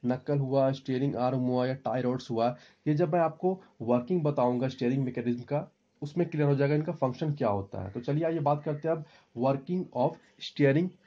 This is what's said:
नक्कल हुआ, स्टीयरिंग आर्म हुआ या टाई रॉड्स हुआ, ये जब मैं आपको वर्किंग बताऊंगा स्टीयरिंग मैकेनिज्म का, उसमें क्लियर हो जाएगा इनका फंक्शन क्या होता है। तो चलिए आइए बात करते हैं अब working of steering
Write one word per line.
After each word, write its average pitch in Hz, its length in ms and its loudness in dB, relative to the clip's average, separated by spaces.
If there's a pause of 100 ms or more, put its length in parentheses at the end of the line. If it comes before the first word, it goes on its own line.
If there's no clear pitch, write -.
नक्कल 127 340 -2
हुआ, 135 320 2
स्टीयरिंग 135 460 -2
आर्म 127 240 0
हुआ 127 240 0
या 131 100 -2
टाई 127 260 -2
रॉड्स 123 300 -2
हुआ, 117 240 0 (300)
ये 151 100 2
जब 160 180 2
मैं 175 60 2
आपको 180 400 0 (240)
वर्किंग 123 400 0
बताऊंगा 127 440 2
स्टीयरिंग 131 380 0
मैकेनिज्म 120 380 -4
का, 147 240 -4 (340)
उसमें 165 280 -2
क्लियर 151 180 0
हो 143 80 4
जाएगा 139 200 2
इनका 156 180 0
फंक्शन 147 400 -2
क्या 127 160 0
होता 101 340 -4
है। 95 80 -8
तो 123 80 -8
चलिए 143 260 -2
आइए 165 160 0
बात 147 220 2
करते 151 240 -4
हैं 165 80 2
अब 156 100 -8 (300)
working 139 480 0 (140)
of 131 200 0 (240)
steering 143 480 2 (180)